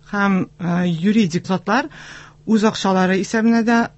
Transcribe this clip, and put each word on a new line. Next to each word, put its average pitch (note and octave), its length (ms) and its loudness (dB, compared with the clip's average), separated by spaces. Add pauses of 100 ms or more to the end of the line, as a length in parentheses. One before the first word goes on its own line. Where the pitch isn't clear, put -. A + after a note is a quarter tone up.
(120)
һәм, G3+ 380 0 (100)
э, F3 260 -2
юридик F3 640 0
затлар G3+ 400 -2 (580)
үз G#3+ 160 2
акчалары F#3+ 560 0
исәбенә A3+ 460 0
дә A#3 340 2